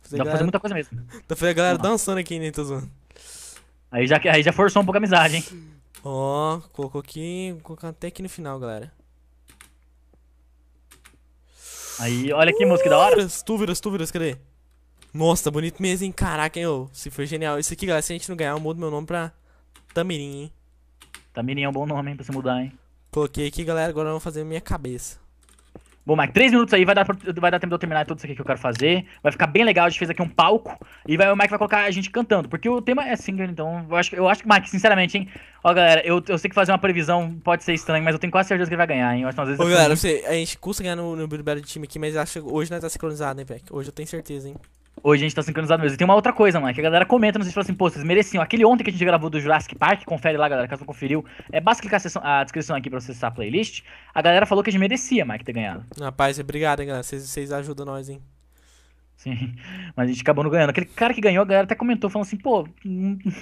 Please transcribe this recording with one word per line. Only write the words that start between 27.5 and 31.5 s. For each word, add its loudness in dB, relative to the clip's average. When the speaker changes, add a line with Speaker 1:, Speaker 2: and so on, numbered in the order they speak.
Speaker 2:
tempo -6
de 0
eu -2
terminar -2
tudo -8
isso -14
aqui -10
que -14
eu -8
quero -2
fazer. 2
Vai 4
ficar 2
bem 0
legal, 4
a 4
gente -6
fez -4
aqui -4
um -2
palco. 2
E 0
vai, 6
o 4
Mike 2
vai -2